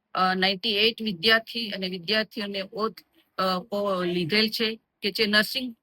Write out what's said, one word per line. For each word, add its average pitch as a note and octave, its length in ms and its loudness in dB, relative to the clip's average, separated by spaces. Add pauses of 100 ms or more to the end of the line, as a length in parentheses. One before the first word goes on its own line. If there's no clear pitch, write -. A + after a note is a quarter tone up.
(140)
અ, F#3 200 2
નાઇન્ટી F#3+ 420 0
એઇટ A3 260 2
વિદ્યાર્થી A3 680 0
અને F#3+ 180 -6
વિદ્યાર્થીઓને G3+ 760 -2 (100)
ઓથ, G3+ 240 -4 (420)
અ, F#3 200 0
પ-, G3 460 -2
લીધેલ F3+ 440 2
છે A3 320 -2 (220)
કે G#3 80 -2
જે A3 160 0
નર્સિંગ G#3+ 560 0